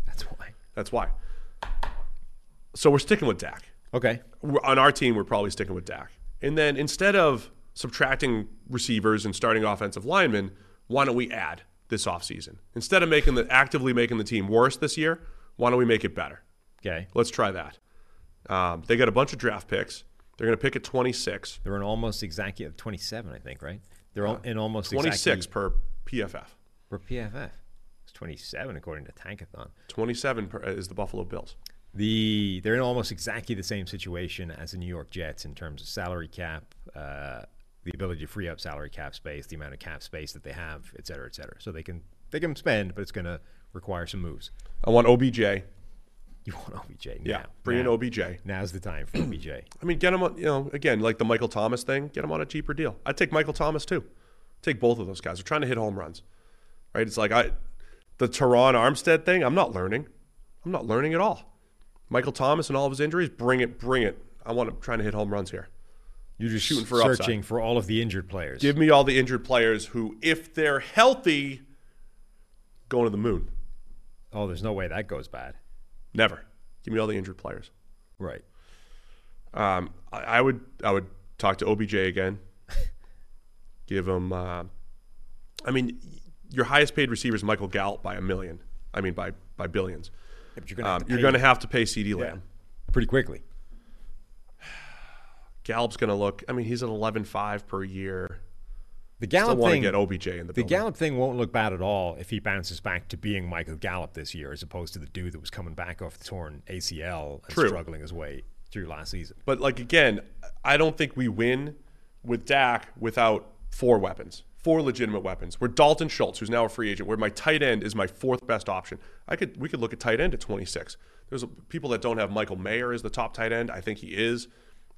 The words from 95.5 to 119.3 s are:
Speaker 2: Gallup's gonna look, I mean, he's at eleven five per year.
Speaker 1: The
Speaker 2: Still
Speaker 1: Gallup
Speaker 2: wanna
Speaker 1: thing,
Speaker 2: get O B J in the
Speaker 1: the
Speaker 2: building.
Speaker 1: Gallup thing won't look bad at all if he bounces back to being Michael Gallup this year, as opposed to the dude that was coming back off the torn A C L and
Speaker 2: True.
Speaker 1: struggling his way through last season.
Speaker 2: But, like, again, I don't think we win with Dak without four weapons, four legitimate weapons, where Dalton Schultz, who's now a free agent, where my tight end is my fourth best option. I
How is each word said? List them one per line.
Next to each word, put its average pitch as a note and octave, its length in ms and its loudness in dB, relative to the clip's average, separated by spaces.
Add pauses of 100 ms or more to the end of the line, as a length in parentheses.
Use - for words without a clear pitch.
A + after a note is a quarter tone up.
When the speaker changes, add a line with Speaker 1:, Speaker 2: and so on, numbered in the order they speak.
Speaker 2:
Gallup's A2+ 320 0
gonna G#2+ 180 2
look, G2+ 340 0
I B2+ 40 -2
mean, A#2+ 140 0
he's A#2+ 160 -2
at B2 60 -2
eleven A2 360 -2
five G#2 420 -4
per G2 180 -4
year. F#2+ 560 -6 (800)
Speaker 1:
The A#2 60 -6
Speaker 2:
Still E3+ 200 4
Speaker 1:
Gallup - 120 4
Speaker 2:
wanna A2+ 160 8
Speaker 1:
thing, C#3 80 4
Speaker 2:
get G2 140 2
O G2+ 100 6
B F#2 100 -2
J F2+ 220 -6
in E2+ 80 -10
the E2+ 60 -12
Speaker 1:
the B2 100 2
Speaker 2:
building. G#2 60 0
Speaker 1:
Gallup F#3+ 280 2
thing D3+ 220 0
won't B2+ 180 2
look B2 160 0
bad G#2+ 200 2
at F2+ 100 -4
all F#2 380 0
if G2 100 -10
he A2 80 -2
bounces F#2+ 420 -4
back F2+ 280 -4
to - 80 -8
being F#2+ 320 -4
Michael E2+ 280 -6
Gallup F2+ 380 -6
this D#2 200 -10
year, C#2+ 180 -10
as D#2 100 -12
opposed E2+ 300 -10
to - 80 -12
the C#2+ 60 -12
dude F2+ 260 -8
that D#2+ 80 -12
was D#2 100 -12
coming E2+ 240 -10
back F2 260 -10
off E2 180 -10
the - 60 -20
torn D#2 440 -12
A F#2 120 -8
C D#2+ 220 -6
L D2+ 420 -8
and - 80 -14
Speaker 2:
True. D#3+ 160 4
Speaker 1:
struggling E2 320 -6
his D2+ 120 -12
way D2+ 320 -10 (260)
through F#2+ 160 -8
last D#2 240 -12
season. E2+ 340 -8
Speaker 2:
But, C3 160 0
like, C3 200 0
again, A#2+ 400 4 (440)
I C#3 120 4
don't D#3 200 4
think D3 200 -2
we B2+ 100 0
win B2+ 480 0 (480)
with A#2 220 -2
Dak B2+ 440 4 (100)
without A2 520 2 (200)
four A#2+ 280 6
weapons, F#2 460 -6 (180)
four D#3+ 200 4
legitimate A2+ 400 0
weapons, F#2 380 -6
where B2 80 2
Dalton D3+ 400 6
Schultz, F#2 320 0
who's G#2+ 100 -6
now A#2 140 4
a A2 40 2
free G#2+ 220 -2
agent, F#2+ 180 -4
where A2 80 0
my G#2+ 120 2
tight D3+ 340 2
end A#2 220 2
is G#2 100 -6
my G2 120 0
fourth B2 400 -2
best A2+ 220 -2
option. F#2 300 -4 (300)
I - 80 -2